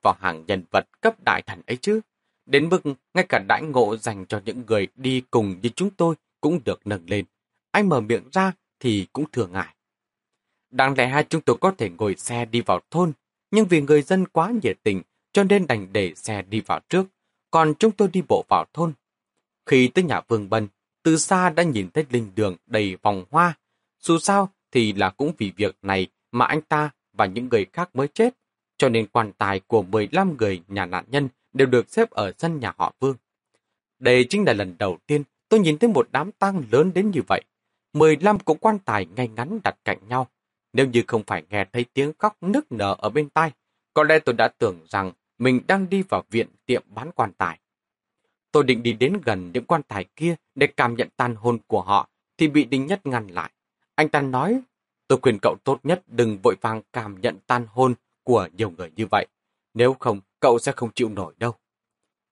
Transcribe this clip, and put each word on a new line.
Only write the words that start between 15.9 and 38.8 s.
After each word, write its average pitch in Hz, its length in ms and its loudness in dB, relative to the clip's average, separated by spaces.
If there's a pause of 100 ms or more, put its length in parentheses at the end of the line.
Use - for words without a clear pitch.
để 95 220 -2
xe 104 260 -8
đi 98 200 -6
vào 82 180 -4 (100)
trước, 190 160 0 (460)
còn 160 280 2
chúng 220 120 4
tôi 208 160 0
đi 180 220 -2
bộ 92 200 0
vào 85 240 0
thôn. 160 200 -2 (720)
Khi 127 220 6
tới 185 160 2
nhà 120 240 -2
Vương 104 220 -2
Bân, 107 180 0 (360)
từ 160 140 4
xa 185 320 2
đã 165 140 0
nhìn 107 300 -2
thấy - 160 -2
linh 117 260 -2
đường 98 200 -2 (100)
đầy 104 360 -2
vòng 98 300 -2
hoa. 170 260 0 (420)
Dù 165 180 0
sao 196 320 0 (220)
thì 110 220 2
là 95 160 0
cũng 147 280 -4
vì 101 180 -4
việc 101 260 -2
này 95 260 -2 (240)
mà 123 140 0
anh 156 160 -2
ta 151 280 -2 (240)
và 104 120 2
những 117 240 -6
người 107 240 2
khác 175 200 -6
mới 135 140 -2
chết, 233 260 0 (440)
cho 135 120 2
nên 113 180 0
quan 107 260 -2
tài 98 260 -4
của 110 220 0
mười 101 300 -2
lăm 180 260 0
người 98 300 -2
nhà 98 180 -4
nạn 90 220 -8
nhân 135 220 -2 (240)
đều 135 140 4
được 123 220 2
xếp 226 200 0
ở 101 280 -4
sân 165 220 -4
nhà 104 180 -6
họ - 220 -2
Vương. 135 160 0 (840)
Đây 127 300 4
chính 208 140 0
là 139 100 4
lần 98 260 -4
đầu 92 180 -2 (100)
tiên 147 160 0 (260)
tôi 220 100 6
nhìn 156 180 2
thấy 233 120 4
một 143 220 2
đám 160 200 -4
tang 196 400 -2
lớn 156 220 4
đến 196 180 0
như 147 160 -4
vậy. - 140 0 (520)
Mười 151 280 4
lăm 208 180 2
cỗ - 140 0
quan 208 260 0
tài 104 260 -4